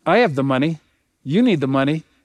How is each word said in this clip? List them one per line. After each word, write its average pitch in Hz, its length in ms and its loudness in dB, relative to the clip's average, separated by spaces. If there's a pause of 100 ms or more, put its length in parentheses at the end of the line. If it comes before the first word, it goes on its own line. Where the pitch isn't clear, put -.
"I 180 120 2
have 202 160 0
the 135 80 -2
money, 135 380 -2 (420)
you 170 200 0
need 196 180 2
the 135 80 -2
money, 139 360 -2 (200)